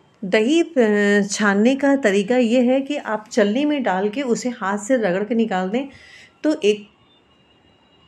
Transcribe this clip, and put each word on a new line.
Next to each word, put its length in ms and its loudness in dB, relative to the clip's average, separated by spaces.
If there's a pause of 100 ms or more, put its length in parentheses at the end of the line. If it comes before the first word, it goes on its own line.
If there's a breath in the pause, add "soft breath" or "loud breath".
(220)
दही, 400 2
अ, 680 2
छानने 460 2
का 200 2
तरीका 400 0
ये 260 2
है 180 2
कि 160 -6
आप 320 -8
चलनी 360 0
में 180 -2
डाल 260 0
के 140 -6
उसे 280 -2
हाथ 280 -4
से 180 -2
रगड़ 280 0
के 100 -4
निकाल 340 -2
दें, 160 -4 (580 loud breath)
तो 120 0 (100)
एक, 220 0 (1200)